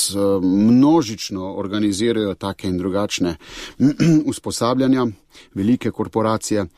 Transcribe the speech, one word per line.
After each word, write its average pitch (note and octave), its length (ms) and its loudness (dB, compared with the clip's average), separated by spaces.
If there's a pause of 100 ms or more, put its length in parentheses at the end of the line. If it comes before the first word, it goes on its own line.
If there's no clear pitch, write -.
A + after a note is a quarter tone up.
eh, G2 80 -6 (260)
množično G#2+ 1120 2
organizirajo G#2 760 -2
take F#2+ 320 -8
in F#2 120 -2
drugačne F#2 580 -2 (440)
<clears throat> - 40 2 (400)
usposabljanja, C3 840 0 (420)
velike G#2+ 420 0
korporacije, A2 760 -2 (120)